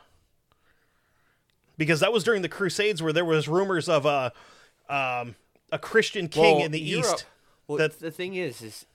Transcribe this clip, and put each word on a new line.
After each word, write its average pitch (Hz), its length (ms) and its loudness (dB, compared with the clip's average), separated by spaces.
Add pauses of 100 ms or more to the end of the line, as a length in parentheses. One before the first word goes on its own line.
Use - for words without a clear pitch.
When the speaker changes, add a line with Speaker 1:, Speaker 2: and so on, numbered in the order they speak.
(1800)
Speaker 1:
Because 156 240 2
that 196 120 2
was 208 120 2
during 214 180 2
the 170 60 -2
Crusades 196 540 -2
where 160 100 0
there 170 120 2
was 156 240 2
rumors 180 400 0
of 151 160 2
a, 139 280 0 (560)
um, 123 460 -4 (380)
a 156 60 -4
Christian 208 500 0
king 156 280 6
Speaker 2:
Well, 147 100 2
Speaker 1:
in 151 60 -6
the 156 80 -4
Speaker 2:
Europe, 156 240 -4 (100)
Speaker 1:
East. - 120 -8 (400)
Speaker 2:
well, 147 120 -6
Speaker 1:
that 156 220 0
Speaker 2:
the 165 100 -8
thing 185 240 -10
is, 156 260 -6
is 110 340 -18